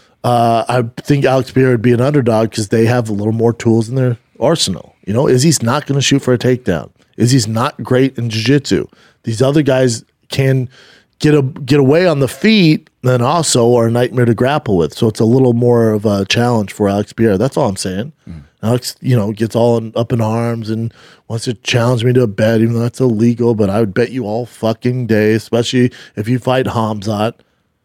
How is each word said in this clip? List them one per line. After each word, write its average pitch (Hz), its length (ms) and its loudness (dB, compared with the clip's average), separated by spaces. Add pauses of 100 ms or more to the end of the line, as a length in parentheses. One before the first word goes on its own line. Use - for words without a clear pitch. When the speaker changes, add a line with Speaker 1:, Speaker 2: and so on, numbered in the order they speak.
(240)
Speaker 1:
uh, 117 440 2
I 123 140 0 (200)
think 143 220 0
Alex 131 260 0
Pereira 131 220 2
would 113 100 0
be 123 100 4
an 120 80 2
underdog 117 520 2
'cause 107 160 -6
they 113 160 2
have 120 240 0
a 110 60 -4
little 104 180 -2
more 113 220 2
tools 113 340 0
in 123 60 -8
their 127 240 -2 (200)
arsenal. - 560 -2 (120)
You 98 80 -4
know, 143 140 2
Izzy's 127 340 2
not 127 240 -2
gonna 139 160 -2
shoot 139 180 2
for 127 140 0
a 117 40 0
takedown. 95 520 -2 (260)
Izzy's 120 300 2
not 113 360 -4
great 131 340 0
in 120 140 -4
jiu-jitsu. 110 560 0 (380)
These 113 180 -2
other 143 200 2
guys 131 420 0 (260)
can 131 400 -2 (480)
get 151 160 2
a, 147 80 4
get 135 360 -2
away 147 280 4
on 151 140 2
the 131 80 0
feet, 190 600 2 (140)
then 127 180 2
also 123 560 2
are 117 120 2
a - 20 -2
nightmare 123 340 0
to 117 80 2
grapple 123 460 0
with. 78 160 -2
So 117 120 -2
it's 110 140 -2
a 113 60 2
little 127 260 4
more 117 380 2
of 107 160 -2
a 101 180 0
challenge 113 480 -2
for 104 160 0
Alex 101 240 -2
Pereira. 110 240 0
That's 127 220 -2
all 139 100 0
I'm 98 80 -6
saying. 101 360 -8 (140)
Speaker 2:
Mm. 78 180 -18 (180)
Speaker 1:
Alex, 120 380 -2
you 131 160 -2
know, 107 160 -2
gets 107 220 -4
all 117 220 2
in, 113 200 -6
up 117 180 -4
in 117 80 -2
arms 113 480 -4
and 113 240 -6 (340)
wants 110 160 -8
to 127 100 -6
challenge 120 500 -2
me 123 100 2
to 127 80 4
a 120 40 2
bet, 110 360 0
even 117 120 0
though 113 60 -2
that's 117 200 -4
illegal. 120 540 2
But 104 140 0
I 101 120 0
would 101 120 -2
bet 117 200 -2
you 127 120 -8
all 110 220 -6
fucking 123 600 -4
day, 107 260 2
especially 120 600 0 (240)
if 104 100 -6
you 123 120 -2
fight 127 280 -2
Hamzat. 110 680 -4 (500)